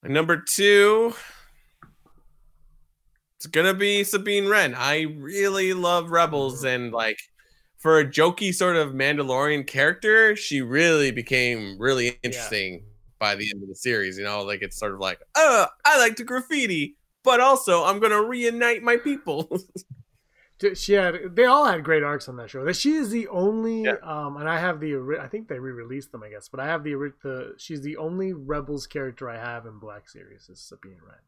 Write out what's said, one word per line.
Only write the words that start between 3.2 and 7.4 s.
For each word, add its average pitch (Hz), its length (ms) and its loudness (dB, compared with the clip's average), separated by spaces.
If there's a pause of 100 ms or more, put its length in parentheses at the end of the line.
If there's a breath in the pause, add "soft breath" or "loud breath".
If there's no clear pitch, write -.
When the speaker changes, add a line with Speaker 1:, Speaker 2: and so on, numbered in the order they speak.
Speaker 1:
it's - 100 -16
gonna 165 280 2
be 202 300 0
Sabine 202 440 -2
Wren. 185 260 2
I 139 280 0
really 185 720 -2
love 175 360 0
Rebels, 147 540 0
Speaker 2:
Mm-hmm. - 20 0 (180)
Speaker 1:
and, 117 80 -8
like, 110 260 -2 (600)